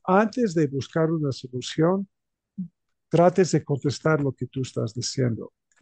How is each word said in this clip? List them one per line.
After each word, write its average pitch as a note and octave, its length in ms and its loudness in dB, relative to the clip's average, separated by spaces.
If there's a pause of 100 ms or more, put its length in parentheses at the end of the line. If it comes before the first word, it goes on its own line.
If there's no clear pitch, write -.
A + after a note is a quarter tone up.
antes G#3+ 500 2
de D#3+ 140 2
buscar D#3+ 440 -2
una D3+ 200 -2
solución, D#3+ 760 -2 (1000)
trates F3 440 4
de D#3 120 2
contestar D3 560 0
lo C3+ 120 -2
que - 160 -8
tú C3+ 140 -8
estás A#2+ 320 -6
diciendo. A#2 580 -4 (300)